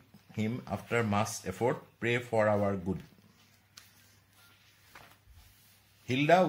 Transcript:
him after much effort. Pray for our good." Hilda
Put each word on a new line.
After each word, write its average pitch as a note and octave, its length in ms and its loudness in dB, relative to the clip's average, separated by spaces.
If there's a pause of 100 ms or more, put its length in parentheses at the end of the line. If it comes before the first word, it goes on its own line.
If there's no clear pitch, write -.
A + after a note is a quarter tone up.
(400)
him A2 180 -2 (180)
after A2+ 240 -4 (140)
much G#2+ 180 0 (200)
effort. A#2+ 280 -2 (240)
Pray A#2+ 140 0 (140)
for A2 100 2 (120)
our G2+ 220 0 (120)
good." F#2 140 -4 (3000)
Hilda D3 260 6 (120)